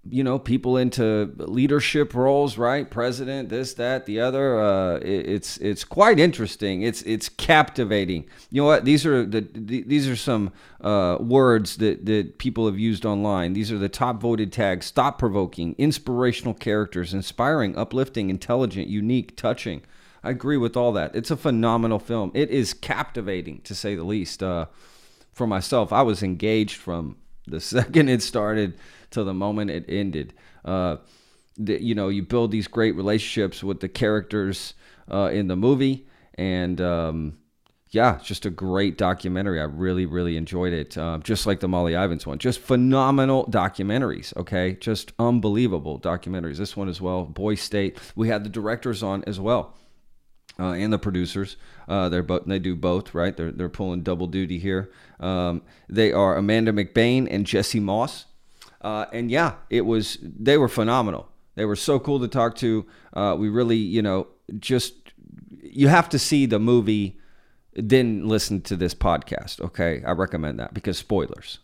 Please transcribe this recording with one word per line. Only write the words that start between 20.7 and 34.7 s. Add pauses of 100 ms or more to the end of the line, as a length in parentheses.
all
that.
It's
a
phenomenal
film.
It
is
captivating,
to
say
the
least.
Uh, (680)
for
myself,
I
was
engaged
from (300)
the
<laughs>
second
it
started (320)
to
the
moment
it
ended. (320)
Uh, (640)
the,
you
know,
you
build
these
great
relationships
with
the
characters, (400)